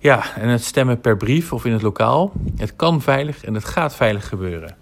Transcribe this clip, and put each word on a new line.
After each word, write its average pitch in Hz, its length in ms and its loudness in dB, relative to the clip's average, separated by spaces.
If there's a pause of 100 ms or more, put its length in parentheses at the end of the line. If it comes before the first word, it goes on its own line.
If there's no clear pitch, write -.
Ja, 131 360 4
en 110 120 -2
het 120 160 2
stemmen 127 360 0
per 110 160 4
brief 139 360 0
of 120 120 -6
in 120 80 2
het 110 100 0
lokaal. 120 500 2 (240)
Het 110 200 -6
kan 160 260 2
veilig 139 420 -2
en 110 100 -6
het 104 100 -6
gaat 160 320 -4
veilig 107 320 0
gebeuren. 85 540 -8